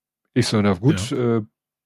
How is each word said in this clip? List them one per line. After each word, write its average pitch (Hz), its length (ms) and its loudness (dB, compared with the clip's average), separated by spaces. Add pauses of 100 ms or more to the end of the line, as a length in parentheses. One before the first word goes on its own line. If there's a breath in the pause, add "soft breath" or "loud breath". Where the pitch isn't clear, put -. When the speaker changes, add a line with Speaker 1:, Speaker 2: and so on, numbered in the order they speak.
(340)
Speaker 1:
Ich 127 120 2
so, 110 140 0
na 101 140 2
gut, 101 360 0
Speaker 2:
Ja. 120 280 0
Speaker 1:
äh, 110 40 -2 (440)